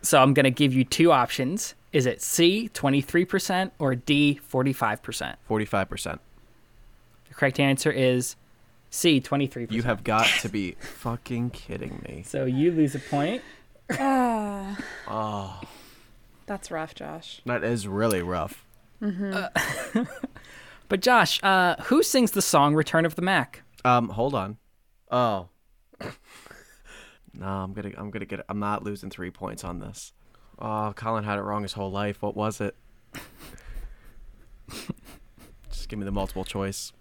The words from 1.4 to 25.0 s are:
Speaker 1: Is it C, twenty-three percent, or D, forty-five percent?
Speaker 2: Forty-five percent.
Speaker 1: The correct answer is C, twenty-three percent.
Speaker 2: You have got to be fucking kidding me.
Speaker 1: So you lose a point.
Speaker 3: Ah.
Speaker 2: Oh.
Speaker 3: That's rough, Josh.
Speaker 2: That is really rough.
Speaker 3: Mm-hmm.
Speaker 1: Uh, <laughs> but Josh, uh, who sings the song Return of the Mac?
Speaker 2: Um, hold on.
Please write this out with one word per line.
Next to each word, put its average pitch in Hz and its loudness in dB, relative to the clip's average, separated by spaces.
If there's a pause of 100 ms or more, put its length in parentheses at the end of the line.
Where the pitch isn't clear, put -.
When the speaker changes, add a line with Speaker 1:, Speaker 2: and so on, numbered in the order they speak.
Speaker 1:
Is 135 2
it - -2
C, 196 2
twenty-three 143 2
percent, 185 -2
or 135 2
D, 143 2
forty-five 131 0
percent? - -8
Speaker 2:
Forty-five 107 0
percent. - -8 (1080)
Speaker 1:
The - -20
correct 139 0
answer 139 2
is 127 2 (540)
C, 156 4
twenty-three 135 -2
percent. 110 -4
Speaker 2:
You 117 0
have 117 0
got 113 4 (140)
to 117 -4
be 95 -4
fucking 120 -6
kidding - -10
me. - -12
Speaker 1:
So 135 -4
you 139 2
lose 151 2
a 139 -4
point. 156 -2 (580)
Speaker 3:
Ah. 214 0 (280)
Speaker 2:
Oh. 104 -6 (840)
Speaker 3:
That's 196 -10
rough, 160 -8
Josh. 156 -14
Speaker 2:
That 120 -2
is 110 -2
really 101 0
rough. 87 -4 (380)
Speaker 3:
Mm-hmm. 196 -4
Speaker 1:
Uh, - -2 (440)
<laughs> - -20
but 196 0
Josh, 233 6
uh, 185 4
who 294 4
sings 254 4
the 196 0
song 147 6
Return 160 4
of 160 0
the 175 -4
Mac? 175 0 (220)
Speaker 2:
Um, 120 6
hold 117 0
on. 104 -2 (540)